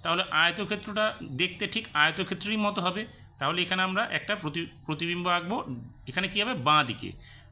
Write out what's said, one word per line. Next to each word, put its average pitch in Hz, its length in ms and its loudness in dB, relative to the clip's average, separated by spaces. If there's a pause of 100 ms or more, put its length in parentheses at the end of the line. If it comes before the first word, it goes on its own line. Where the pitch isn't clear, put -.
তাহলে 170 280 2
আয়তক্ষেত্রটা 202 920 2
দেখতে 175 440 -2
ঠিক - 280 -4
আয়তক্ষেত্রেরই 180 600 2
মতো 202 260 0
হবে। 185 240 -2 (320)
তাহলে 165 240 0
এখানে 185 200 2
আমরা 190 220 2
একটা 202 320 -2
প্রতি-, 165 300 -4 (200)
প্রতিবিম্ব 170 420 -2
আঁকবো। 175 480 0 (300)
এখানে 180 220 -2
কী 202 140 0
হবে? 233 120 0
বাঁ 151 300 6
দিকে। 95 280 -6 (400)